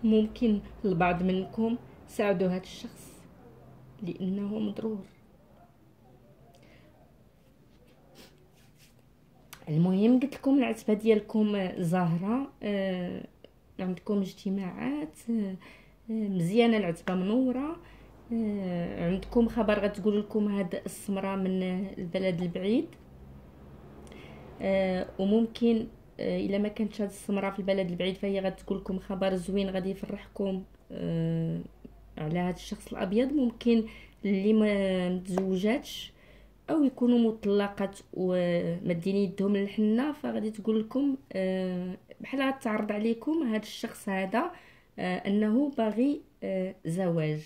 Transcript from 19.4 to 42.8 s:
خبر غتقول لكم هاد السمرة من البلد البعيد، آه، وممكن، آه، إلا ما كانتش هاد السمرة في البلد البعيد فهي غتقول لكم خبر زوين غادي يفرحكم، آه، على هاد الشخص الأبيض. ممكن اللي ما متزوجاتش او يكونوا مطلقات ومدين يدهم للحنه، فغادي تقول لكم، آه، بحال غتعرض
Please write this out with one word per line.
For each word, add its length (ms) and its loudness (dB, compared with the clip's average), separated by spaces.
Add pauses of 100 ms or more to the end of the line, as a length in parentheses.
خبر 320 2
غتقول 400 2
لكم 280 0
هاد 380 -2
السمرة 500 -4
من 280 0 (340)
البلد 440 0
البعيد، 440 2 (1800)
آه، 460 0 (120)
وممكن، 680 2 (320)
آه، 200 -2
إلا 180 0
ما 100 2
كانتش 340 -4
هاد 80 -2
السمرة 400 -4
في 100 -10
البلد 300 0
البعيد 260 -2
فهي 240 -2
غتقول 380 -4
لكم 220 -4
خبر 360 -2
زوين 340 0
غادي 200 -2
يفرحكم، 760 -6 (280)
آه، 680 -2 (580)
على 220 -2
هاد 160 0
الشخص 380 -12
الأبيض. 400 0
ممكن 520 2 (400)
اللي 280 4
ما 560 4
متزوجاتش 1040 0 (560)
او 140 4
يكونوا 360 4
مطلقات 800 2 (140)
ومدين 1000 0
يدهم 420 2
للحنه، 540 2
فغادي 400 -4
تقول 280 0
لكم، 380 0 (160)
آه، 640 -2 (240)
بحال 200 -4
غتعرض 500 -2